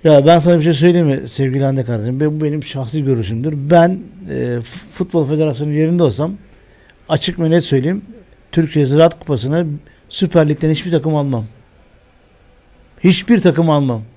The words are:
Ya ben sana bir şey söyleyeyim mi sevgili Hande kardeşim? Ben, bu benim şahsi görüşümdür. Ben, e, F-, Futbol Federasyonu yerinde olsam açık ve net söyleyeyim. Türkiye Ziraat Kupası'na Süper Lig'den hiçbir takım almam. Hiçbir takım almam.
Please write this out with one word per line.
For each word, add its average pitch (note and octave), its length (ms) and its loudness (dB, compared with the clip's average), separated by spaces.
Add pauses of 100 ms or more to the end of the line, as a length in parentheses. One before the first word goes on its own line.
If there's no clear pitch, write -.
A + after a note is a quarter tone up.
Ya D3 220 6
ben E3+ 120 6
sana E3+ 200 4
bir D3+ 40 0
şey E3 100 2
söyleyeyim E3+ 340 2
mi C3+ 220 -2
sevgili C3+ 360 -2
Hande C3+ 200 -2
kardeşim? A#2+ 360 -4
Ben, D3+ 200 -2
bu D3+ 40 -4
benim D3+ 200 -4
şahsi C#3 400 -6
görüşümdür. A#2+ 500 -2 (160)
Ben, E3+ 200 6 (400)
e, C3+ 40 -8 (280)
F-, - 300 -14
Futbol E3 360 -2
Federasyonu D3+ 440 -2
yerinde D#3+ 300 2
olsam C#3+ 300 0 (760)
açık E3+ 320 -4
ve D#3+ 100 0
net E3 140 2
söyleyeyim. D#3 380 -2 (500)
Türkiye D#3 340 0
Ziraat D#3+ 340 2
Kupası'na C#3+ 440 -4 (440)
Süper E3 400 0
Lig'den D3+ 220 0
hiçbir D#3+ 200 -4
takım D#3 260 0
almam. C3 280 -2 (1600)
Hiçbir F#3+ 380 4
takım E3 280 2
almam. C3 320 0 (140)